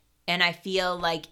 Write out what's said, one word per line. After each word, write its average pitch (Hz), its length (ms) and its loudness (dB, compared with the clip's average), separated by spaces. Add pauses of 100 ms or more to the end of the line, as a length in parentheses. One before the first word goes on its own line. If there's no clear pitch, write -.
(260)
and 180 160 0
I 175 80 4
feel 180 480 -2
like 165 340 -2